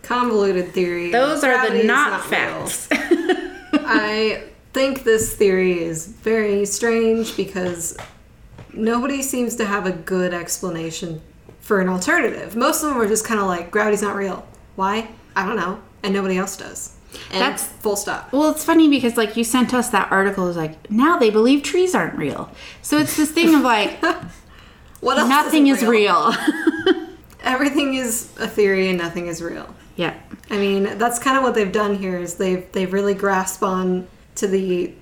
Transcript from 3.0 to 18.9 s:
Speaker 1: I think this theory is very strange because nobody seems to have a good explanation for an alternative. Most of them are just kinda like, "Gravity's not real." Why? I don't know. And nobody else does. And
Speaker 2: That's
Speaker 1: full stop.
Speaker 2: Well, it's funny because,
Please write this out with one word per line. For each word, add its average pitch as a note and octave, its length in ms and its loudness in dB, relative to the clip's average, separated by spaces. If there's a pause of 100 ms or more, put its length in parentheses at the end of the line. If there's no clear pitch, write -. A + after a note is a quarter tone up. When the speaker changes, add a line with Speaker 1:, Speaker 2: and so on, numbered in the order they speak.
Speaker 1:
I G#3+ 580 0 (280)
think C4+ 320 0
this A3 320 2
theory F#3 460 2
is E3 240 -6
very G#3 600 0
strange A3+ 720 0
because F3+ 600 -6 (760)
nobody A#3+ 500 -2
seems B3 340 -4
to A3+ 80 -2
have G3+ 220 -2
a F#3+ 60 0
good F3+ 420 -2
explanation E3 840 -8 (400)
for G3+ 200 0
an F#3 80 0
alternative. A3+ 680 -2
Most D4+ 260 2
of D4+ 80 -2
them C4+ 100 -2
are A3 80 2
just G#3+ 180 0
kinda G#3+ 180 0
like, F3 260 -4
"Gravity's G#3 320 0
not G3+ 140 -4
real." G3 300 -6 (300)
Why? G3+ 320 -2 (260)
I F#3+ 120 -2
don't A3+ 100 -4
know. F#3+ 240 -4 (220)
And G3 100 -2
nobody F#3+ 240 0
else - 200 -4
does. - 380 -14 (380)
And F#3+ 80 -4
Speaker 2:
That's F#3 240 -2
Speaker 1:
full - 320 -4
stop. - 360 -8
Speaker 2:
Well, D4+ 180 4
it's D4+ 140 -6
funny D#4+ 240 6
because, A#3+ 280 2